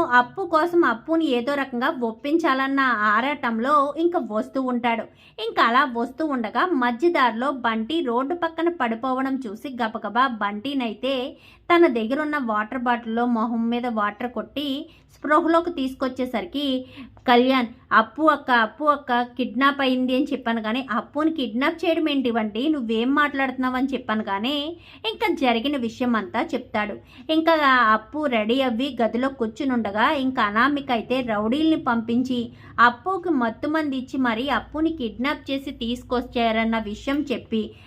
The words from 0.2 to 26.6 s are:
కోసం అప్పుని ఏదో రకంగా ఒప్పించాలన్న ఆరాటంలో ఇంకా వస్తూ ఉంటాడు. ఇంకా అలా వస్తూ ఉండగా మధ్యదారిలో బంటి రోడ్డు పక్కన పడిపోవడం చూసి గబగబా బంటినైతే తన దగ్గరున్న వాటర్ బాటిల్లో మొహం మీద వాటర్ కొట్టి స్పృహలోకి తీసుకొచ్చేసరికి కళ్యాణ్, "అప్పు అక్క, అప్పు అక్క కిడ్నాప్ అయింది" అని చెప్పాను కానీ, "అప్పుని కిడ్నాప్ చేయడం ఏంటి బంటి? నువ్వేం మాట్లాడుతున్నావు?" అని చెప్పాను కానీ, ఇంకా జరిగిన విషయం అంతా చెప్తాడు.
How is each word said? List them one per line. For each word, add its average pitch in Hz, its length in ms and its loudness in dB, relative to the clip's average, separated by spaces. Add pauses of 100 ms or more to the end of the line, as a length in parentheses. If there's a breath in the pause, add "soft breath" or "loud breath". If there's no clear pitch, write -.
కోసం 339 400 2
అప్పుని 311 400 0
ఏదో 247 280 0
రకంగా 269 360 -2 (140)
ఒప్పించాలన్న 269 800 0 (240)
ఆరాటంలో 233 680 0 (240)
ఇంకా 339 220 2 (100)
వస్తూ 214 320 -2
ఉంటాడు. 240 440 0 (340 soft breath)
ఇంకా 440 240 -2
అలా 247 200 4 (100)
వస్తూ 254 320 -4
ఉండగా 247 380 -2 (120)
మధ్యదారిలో 247 760 2 (100)
బంటి 226 400 -2
రోడ్డు 269 340 0
పక్కన 330 340 -2
పడిపోవడం 262 640 -2
చూసి 240 400 -8
గబగబా 226 500 0 (120)
బంటినైతే 233 760 -4 (540 loud breath)
తన 339 180 6
దగ్గరున్న 269 580 -2
వాటర్ 220 340 -2
బాటిల్లో 233 460 0
మొహం 233 440 0
మీద 240 180 -2
వాటర్ 220 440 -2
కొట్టి 277 360 -6 (440 loud breath)
స్పృహలోకి 330 600 2
తీసుకొచ్చేసరికి 262 920 -4 (600 loud breath)
కళ్యాణ్, 254 420 6 (240 loud breath)
"అప్పు 220 320 2
అక్క, 294 280 4
అప్పు 233 340 2
అక్క 277 380 2
కిడ్నాప్ 254 580 0
అయింది" 254 340 2
అని 262 100 2
చెప్పాను 233 360 -2
కానీ, 220 200 -2 (100)
"అప్పుని 285 400 0
కిడ్నాప్ 277 460 -2
చేయడం 330 320 0
ఏంటి 262 220 0
బంటి? 220 380 -2
నువ్వేం 233 460 0
మాట్లాడుతున్నావు?" 269 600 0
అని 262 120 0
చెప్పాను 220 360 -4
కానీ, 214 320 -2 (500 loud breath)
ఇంకా 440 300 -4
జరిగిన 254 420 0
విషయం 240 380 -2
అంతా 214 260 -2
చెప్తాడు. 220 540 -4 (340 loud breath)